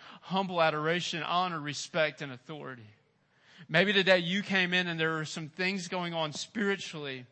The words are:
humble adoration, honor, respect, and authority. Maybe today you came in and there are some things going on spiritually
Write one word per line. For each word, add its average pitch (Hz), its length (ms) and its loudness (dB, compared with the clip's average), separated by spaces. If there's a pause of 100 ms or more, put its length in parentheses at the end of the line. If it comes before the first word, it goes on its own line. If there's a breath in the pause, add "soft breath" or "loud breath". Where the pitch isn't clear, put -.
(220 loud breath)
humble 185 400 0
adoration, 156 600 2
honor, 175 360 0
respect, 151 640 -2
and 143 80 -8
authority. 131 560 -14 (800 loud breath)
Maybe 185 240 4
today 190 260 6
you 180 240 0
came 185 320 2
in 180 120 2
and 170 120 -4
there 160 200 2
are 156 60 -2
some 156 240 -8
things 185 400 -4
going 175 260 -4
on 156 180 -2
spiritually 147 1000 -4